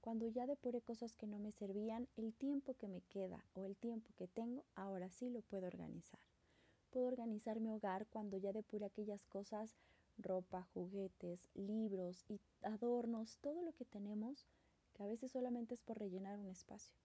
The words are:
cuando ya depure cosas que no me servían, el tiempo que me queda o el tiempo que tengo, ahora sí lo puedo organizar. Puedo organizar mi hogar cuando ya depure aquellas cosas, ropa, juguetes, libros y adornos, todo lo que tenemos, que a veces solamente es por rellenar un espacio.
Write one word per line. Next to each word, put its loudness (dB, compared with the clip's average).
cuando 2
ya 2
depure 2
cosas -4
que -4
no -2
me -2
servían, 0
el 0
tiempo 2
que -4
me -4
queda -2
o -2
el -2
tiempo -2
que -4
tengo, -2
ahora -2
sí -2
lo -2
puedo -2
organizar. -6
Puedo 4
organizar 0
mi 4
hogar 2
cuando -2
ya 2
depure 0
aquellas -2
cosas, -4
ropa, 0
juguetes, -4
libros 0
y -4
adornos, 2
todo 0
lo 0
que -6
tenemos, -4
que -6
a 0
veces -2
solamente 2
es -12
por -4
rellenar -2
un -4
espacio. -12